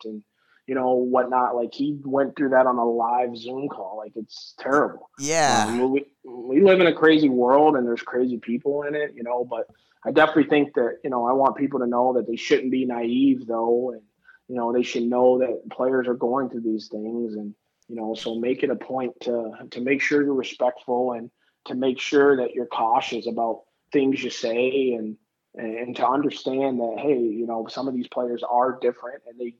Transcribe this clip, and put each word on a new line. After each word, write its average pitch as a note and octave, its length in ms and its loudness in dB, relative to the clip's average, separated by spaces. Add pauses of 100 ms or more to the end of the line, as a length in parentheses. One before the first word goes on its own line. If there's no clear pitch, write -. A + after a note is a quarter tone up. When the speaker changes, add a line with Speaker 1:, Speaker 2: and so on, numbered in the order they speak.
Speaker 1:
and, G#2+ 180 -12 (420)
you C3 100 -4
know, B2+ 180 2
whatnot. B2+ 640 2
Like, A#2+ 180 -4
he C#3+ 320 -4
went C3+ 320 0
through C#3+ 120 0
that C3 180 6
on B2 100 2
a A#2 80 2
live A#2+ 500 0
Zoom B2+ 320 -8
call. G#2 300 -10
Like, G#2+ 180 -14
it's - 440 -14
terrible. C3 500 0 (100)
Speaker 2:
Yeah. C#3 480 2
Speaker 1:
Um, B2 240 0
we, C#3+ 140 0 (180)
we B2 380 0
live F#3+ 180 8
in F3 80 6
a D#3 60 4
crazy D#3 340 6
world, C3+ 480 6
and B2 100 2
there's A#2 180 -2
crazy B2 340 -2
people C#3+ 460 -4
in D3 120 -4
it, D3 180 -4
you B2 100 -14
know, B2 200 -4
but A#2 240 -6 (380)
I - 60 -4
definitely D3+ 380 6
think D3 260 2
that, A#2+ 280 0
you D3 60 -4
know, A#2+ 160 -2
I B2 80 2
want C3+ 240 2
people C3+ 220 -2
to B2 80 -2
know B2 260 2
that A#2 140 -2
they A#2 100 -4
shouldn't C3 340 0
be C3 140 0
naive, A#2+ 600 0
though, A#2 460 0
and, A2+ 120 -14 (440)
you B2+ 80 -10
know, A#2 160 -2
they B2 120 0
should A#2+ 200 -4
know B2+ 360 4
that B2 300 -4
players B2+ 380 0
are B2 60 0
going B2+ 360 -2
through A#2 120 -10
these A2 260 -4
things, A2 460 -8
and, G#2 220 -10 (340)
you A#2 60 -12
know, A2 180 -6
so A2+ 220 -8
make B2 280 -2
it C3+ 60 0
a A#2+ 60 -2
point B2+ 460 -8
to, A#2 300 -4 (200)
to A#2+ 100 -10
make C3+ 200 0
sure D3 220 2
you're C#3+ 100 0
respectful B2 760 -2
and A#2 180 -10 (340)
to - 120 -10
make C3 240 -2
sure C#3+ 380 4
that B2 180 -2
you're B2 100 -4
cautious A#2 640 -2
about A2+ 340 -4 (320)
things C3+ 300 2
you A#2+ 80 -6
say B2+ 640 0
and, A2 220 -8 (380)
and A#2 420 -8
to B2 120 0
understand C3+ 720 0
that, A#2 180 -4
hey, C#3 220 0
you A2+ 260 -2
know, A2+ 240 -6
some C3 180 -8
of C3 60 -6
these A#2+ 140 -4
players A#2+ 420 -6
are B2 320 0
different B2 460 -4
and A#2+ 120 -20
they A#2+ 200 -8